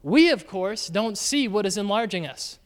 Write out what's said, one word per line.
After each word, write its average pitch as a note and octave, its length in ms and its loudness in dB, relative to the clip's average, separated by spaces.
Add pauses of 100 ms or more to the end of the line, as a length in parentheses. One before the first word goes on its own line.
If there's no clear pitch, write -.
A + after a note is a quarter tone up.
We, D#4 280 6
of A#3+ 160 -2
course, G3 420 -6
don't G#3 280 -2
see C#4+ 300 0
what G3+ 200 0
is F#3 100 0
enlarging G3+ 500 0
us. - 400 -12